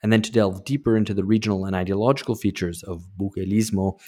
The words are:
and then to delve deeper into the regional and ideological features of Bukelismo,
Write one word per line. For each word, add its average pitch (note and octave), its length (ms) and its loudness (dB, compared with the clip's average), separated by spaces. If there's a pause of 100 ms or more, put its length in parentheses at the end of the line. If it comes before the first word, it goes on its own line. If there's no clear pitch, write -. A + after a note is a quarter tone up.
and G#2+ 80 4
then A2 100 6
to - 80 -4
delve F#2+ 340 2
deeper C3+ 320 0
into G#2+ 180 0
the G2 100 0
regional G#2 400 2
and F#2+ 100 -4
ideological G#2 640 0
features F2+ 480 -4
of F2 240 -12 (100)
Bukelismo, G2 880 0